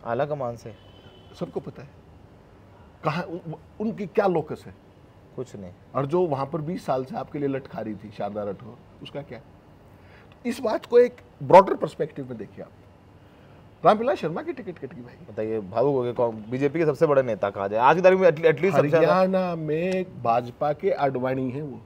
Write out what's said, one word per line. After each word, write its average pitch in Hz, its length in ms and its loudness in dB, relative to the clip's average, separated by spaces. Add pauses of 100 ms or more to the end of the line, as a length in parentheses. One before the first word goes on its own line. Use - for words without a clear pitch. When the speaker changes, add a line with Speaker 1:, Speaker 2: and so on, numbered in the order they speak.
Speaker 1:
आला 117 220 -2
कमान 135 300 -8
से। 117 180 -18 (640)
Speaker 2:
सबको - 200 -8
पता - 220 -16
है। - 60 -20 (1160)
कहाँ 156 180 -2
उ-, 165 160 -10 (100)
उ-, - 320 -16
उनकी 208 260 -6
क्या 202 200 0
लोकस 160 400 -2
है? - 260 -20 (440)
Speaker 1:
कुछ 127 200 -12
नहीं। 95 160 -14 (220)
Speaker 2:
और 135 120 -2
जो 175 200 0
वहाँ 135 200 -2
पर 156 140 -6
बीस 165 260 -8
साल 135 180 -2
से 127 120 -10
आपके 135 220 -10
लिए 143 100 -2
लटखा 135 320 -8
रही 110 140 -8
थी 101 160 -16
शारदा 104 340 -8
राठौर, 104 320 -10 (260)
उसका 143 200 -14
क्या? 123 160 -16
तो - 1120 -18
इस 240 120 -6
बात 226 260 -2
को 240 120 6
एक 240 180 6 (260)
ब्रॉडर 185 320 8
पर्सपेक्टिव 147 540 -6
में 123 100 -12
देखिए 95 260 -14
आप। - 60 -20 (1120)
रामविलास 220 340 4
शर्मा 175 240 -6
की 330 100 -10
टिकट 196 260 -12
कट 135 160 -14
गई 139 80 -16
भाई। 120 300 -20
Speaker 1:
बताइए, 110 280 -4
भावुक 117 340 0
हो 127 80 0
गए 123 100 -4
कौन-, 110 360 -2
बीजेपी 135 300 -2
के 165 80 2
सबसे 151 200 2
बड़े 139 160 4
नेता 101 280 -2
कहा 98 180 -4
जाए 107 120 -2
आज 143 160 8
की 185 60 0
तारीख 185 180 8
में, 185 80 8
at-, 156 100 2
at 160 160 4
least 170 180 0
सबसे 156 160 4
ज्यादा। 165 260 4
Speaker 2:
हरियाणा 185 420 2
में 165 680 -4
भाजपा 120 500 0
के 190 180 -2
आडवाणी 131 600 -2
हैं 139 120 -8
वो। 123 240 -12